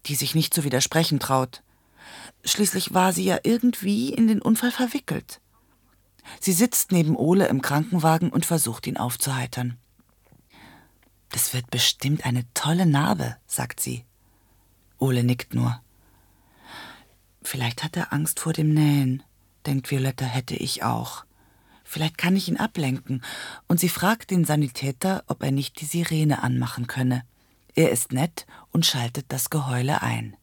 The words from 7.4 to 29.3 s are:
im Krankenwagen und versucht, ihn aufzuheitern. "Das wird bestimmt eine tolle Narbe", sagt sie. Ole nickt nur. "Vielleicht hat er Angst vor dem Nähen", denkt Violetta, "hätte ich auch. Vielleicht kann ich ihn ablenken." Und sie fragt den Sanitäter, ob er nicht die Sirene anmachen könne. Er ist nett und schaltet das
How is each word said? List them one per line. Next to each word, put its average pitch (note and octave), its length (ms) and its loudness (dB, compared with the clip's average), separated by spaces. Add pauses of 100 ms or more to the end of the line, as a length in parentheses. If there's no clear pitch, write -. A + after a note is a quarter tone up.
im C3 140 2
Krankenwagen D#3+ 680 2
und - 140 0
versucht, D3 420 -2
ihn - 120 -4
aufzuheitern. B2 800 -4 (1500)
"Das - 240 -2
wird B2 160 -4
bestimmt C#3 540 0
eine B2 200 0 (100)
tolle F3 320 2
Narbe", C#3 500 2 (100)
sagt - 340 -8
sie. - 240 -6 (920)
Ole B2+ 260 2
nickt B2 300 0
nur. A#2+ 260 0 (1600)
"Vielleicht A#2+ 400 -4
hat - 140 -6
er E3+ 160 -4
Angst D3+ 260 -2
vor E3 140 -4
dem D#3 220 2
Nähen", C#3+ 480 4 (440)
denkt C3+ 240 -4
Violetta, C3 360 -2
"hätte A#2 280 -4
ich - 300 -4
auch. A#2 400 -4 (600)
Vielleicht D#3 340 -4
kann F3+ 180 2
ich F#3 120 -2
ihn E3+ 100 -2
ablenken." C3+ 640 -2 (440)
Und E3 140 2
sie F3+ 80 2
fragt G3+ 420 0
den F3 140 4
Sanitäter, D3+ 840 0
ob - 160 -4
er C3+ 100 0
nicht C#3 280 -4
die D#3 60 -10
Sirene D#3 560 0
anmachen B2 440 -2
könne. B2 380 -2 (500)
Er D#3+ 160 6
ist - 220 -2
nett C#3+ 340 -2 (240)
und E3 160 2
schaltet B2 420 -2
das - 220 -4